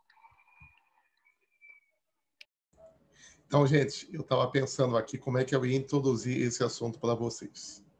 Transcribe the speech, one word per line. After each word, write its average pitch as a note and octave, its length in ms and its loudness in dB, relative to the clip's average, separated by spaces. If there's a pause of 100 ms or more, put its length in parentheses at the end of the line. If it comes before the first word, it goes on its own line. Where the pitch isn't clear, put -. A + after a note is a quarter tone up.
(3500)
Então, C#3+ 200 4
gente, D3 460 2
eu C3 100 -6
tava B2+ 280 2
pensando C3 460 0
aqui A2+ 220 -2
como B2 180 -4
é B2+ 80 2
que B2+ 100 -2
eu B2+ 120 2
ia B2+ 100 2
introduzir C3 640 0
esse B2 240 -2
assunto A#2 340 -4
pra A#2 160 0
vocês. - 720 -8 (160)